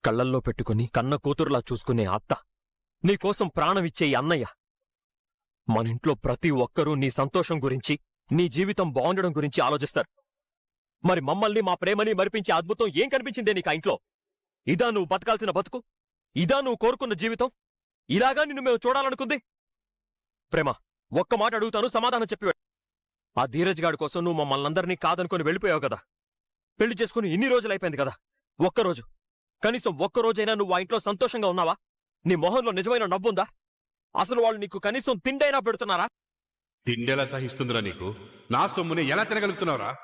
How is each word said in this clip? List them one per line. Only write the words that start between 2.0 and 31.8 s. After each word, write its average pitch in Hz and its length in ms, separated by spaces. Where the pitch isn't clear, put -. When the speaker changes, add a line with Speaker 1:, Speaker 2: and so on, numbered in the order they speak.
Speaker 1:
అత్త, - 180
నీకోసం 196 440
ప్రాణమిచ్చే 170 540
ఈ - 80
అన్నయ్య, 143 260
మనింట్లో 117 400
ప్రతి 123 240
ఒక్కరూ 151 280
నీ 135 60
సంతోషం 160 460
గురించి, 131 300
నీ 175 80
జీవితం 190 300
బాగుండడం 180 420
గురించి 147 280
ఆలోచిస్తారు. 147 420
మరి 175 260
మమ్మల్ని, 208 400
మా 180 140
ప్రేమని 208 380
మరిపించే 208 380
అద్భుతం 202 280
ఏం 269 120
కనిపించిందే 226 440
నీకు 185 140
ఆ 160 60
ఇంట్లో? 151 180
ఇదా 185 280
నువ్వు 180 200
బతకాల్సిన 208 440
బతుకు? 240 220
ఇదా 175 300
నువ్వు 233 200
కోరుకున్న 240 300
జీవితం? 233 240
ఇలాగా 262 400
నిన్ను 269 200
మేము 233 180
చూడాలనుకుంది? 262 520
ప్రేమ, 156 160
ఒక్క 180 300
మాట 226 180
అడుగుతాను, 214 280
సమాధానం 233 340
చెప్పి 208 160
వెళ్ళు. - 140
ఆ 123 80
ధీరజ్ 170 300
గాడి 160 180
కోసం 156 240
నువ్వు 170 140
మమ్మల్నందర్నీ 147 640
కాదనుకుని 170 440
వెళ్ళిపోయావు 180 360
కదా. 113 140
పెళ్లి 226 200
చేసుకుని 220 360
ఇన్ని 240 180
రోజులైపోయింది 190 480
కదా, 131 120
ఒక్కరోజు, 175 440
కనీసం 233 280
ఒక్కరోజైనా 220 540
నువ్వు 190 160
ఆ 180 80
ఇంట్లో 220 220
సంతోషంగా 208 480
ఉన్నావా? 175 220